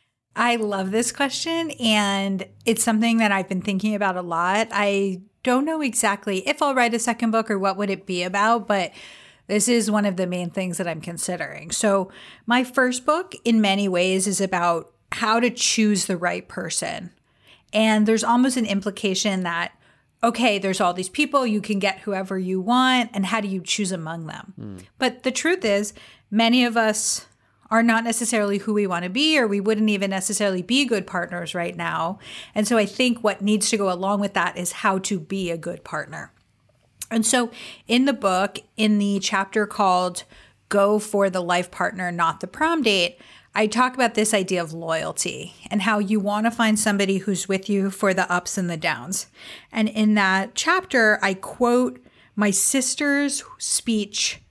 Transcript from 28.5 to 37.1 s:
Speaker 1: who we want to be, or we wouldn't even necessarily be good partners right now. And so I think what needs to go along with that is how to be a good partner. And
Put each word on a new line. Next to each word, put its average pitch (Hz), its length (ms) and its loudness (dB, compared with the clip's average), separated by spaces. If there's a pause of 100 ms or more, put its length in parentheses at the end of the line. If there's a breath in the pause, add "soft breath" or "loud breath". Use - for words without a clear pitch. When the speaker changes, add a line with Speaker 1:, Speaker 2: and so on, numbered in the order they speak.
Speaker 1:
who 208 160 -2
we 208 140 2
want 175 160 -4
to 180 60 -6
be, 302 280 2
or 240 80 4
we 202 140 0
wouldn't 214 300 2
even 196 200 0
necessarily 190 520 -2
be 247 220 2
good 208 220 -2
partners 175 480 -6
right 175 220 -6
now. 165 420 -4 (340 loud breath)
And 214 140 0
so 233 120 4
I 208 80 4
think 240 360 0
what 196 200 0
needs 208 280 2
to 233 60 2
go 196 160 0
along 190 260 -2
with 202 160 -4
that 180 220 0
is 180 160 -4
how 196 260 0
to 190 220 -2
be 175 320 -6
a 170 40 -4
good 170 280 -10
partner. - 480 -12 (760)
And 226 160 0